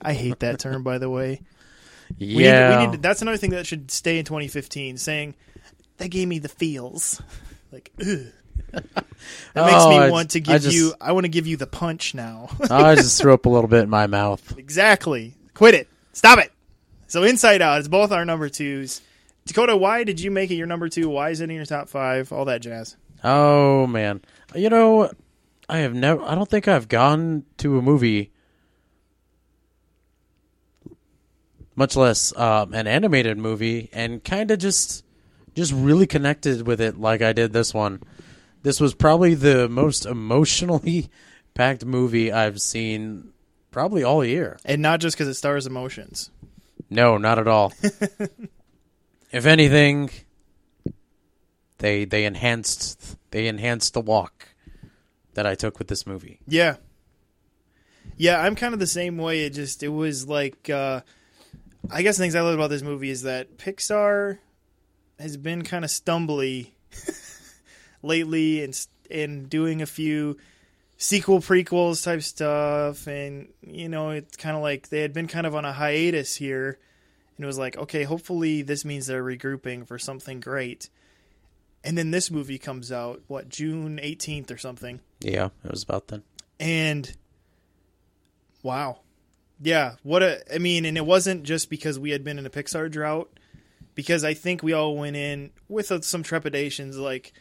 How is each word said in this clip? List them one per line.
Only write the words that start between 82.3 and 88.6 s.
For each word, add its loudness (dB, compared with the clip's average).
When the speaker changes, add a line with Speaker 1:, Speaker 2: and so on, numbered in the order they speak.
Speaker 1:
movie -10
comes -14
out, -10
what, -14
June -10
eighteenth -12
or -16
something? -16
Speaker 2:
Yeah, -4
it -14
was -12
about -10
then. -16
Speaker 1:
And, -4